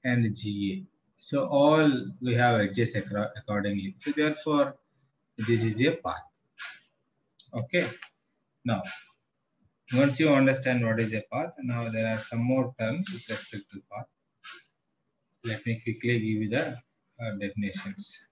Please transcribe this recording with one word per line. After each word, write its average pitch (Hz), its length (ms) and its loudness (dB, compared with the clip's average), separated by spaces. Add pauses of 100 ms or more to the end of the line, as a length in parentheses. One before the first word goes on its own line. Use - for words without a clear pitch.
and 117 300 2
G 101 520 -4
A. - 0 - (360)
So 143 240 -2
all 147 440 6 (320)
we 123 120 2
have 120 260 6
edges 104 360 2
acro-, 101 400 -4
accordingly. 101 640 -4
So 143 120 -6
therefore, 151 680 0 (600)
this 113 260 2
is 110 200 0
a 156 140 4
path. - 340 -8 (1200)
Okay. 120 360 -2 (760)
Now, 107 180 0 (1120)
once 135 260 4
you 156 100 6
understand 131 560 4
what 113 140 0
is 110 140 0
a 107 80 -4 (100)
path, 160 260 -4
now 117 320 -4
there 113 240 -2
are 107 40 -4
some 117 240 -4
more 127 360 0
terms 139 340 -2
with - 160 -12
respect 104 440 -8
to 98 100 -16 (100)
path. 110 140 -12 (1400)
Let 110 220 -6
me 117 160 -2
quickly 113 380 -2
give - 20 -2
you 107 260 0
the, 127 300 -2 (420)
uh, 113 180 -6
definitions. 101 920 -8